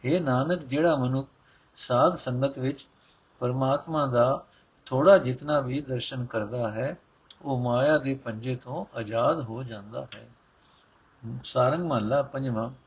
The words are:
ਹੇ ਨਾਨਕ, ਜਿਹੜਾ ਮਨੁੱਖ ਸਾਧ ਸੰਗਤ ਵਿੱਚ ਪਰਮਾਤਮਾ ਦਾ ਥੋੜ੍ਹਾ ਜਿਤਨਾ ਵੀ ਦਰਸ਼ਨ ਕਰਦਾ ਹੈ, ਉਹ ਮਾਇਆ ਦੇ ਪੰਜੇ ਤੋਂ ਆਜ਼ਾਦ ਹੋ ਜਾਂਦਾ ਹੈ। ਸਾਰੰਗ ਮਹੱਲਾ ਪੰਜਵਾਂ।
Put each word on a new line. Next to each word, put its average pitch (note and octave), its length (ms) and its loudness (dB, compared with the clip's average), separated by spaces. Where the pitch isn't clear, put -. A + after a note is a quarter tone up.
ਹੇ D#3+ 160 2
ਨਾਨਕ, D3 440 0
ਜਿਹੜਾ D3+ 320 2
ਮਨੁੱਖ C3 320 0
ਸਾਧ C#3 400 4
ਸੰਗਤ C3 440 -2
ਵਿੱਚ C3 280 -4
ਪਰਮਾਤਮਾ C3+ 680 0
ਦਾ B2+ 380 4
ਥੋੜ੍ਹਾ E3 320 8
ਜਿਤਨਾ C#3+ 420 0
ਵੀ C3 200 -4
ਦਰਸ਼ਨ B2+ 440 -6
ਕਰਦਾ A2+ 460 -4
ਹੈ, B2+ 280 -6
ਉਹ C3+ 160 -4
ਮਾਇਆ B2 400 2
ਦੇ C3+ 160 -2
ਪੰਜੇ A#2+ 420 -6
ਤੋਂ C#3 420 -10
ਆਜ਼ਾਦ A#2 420 0
ਹੋ A#2 220 -8
ਜਾਂਦਾ A2+ 440 -10
ਹੈ। A2+ 120 -20
ਸਾਰੰਗ C3+ 400 2
ਮਹੱਲਾ C3 380 0
ਪੰਜਵਾਂ। B2+ 480 -4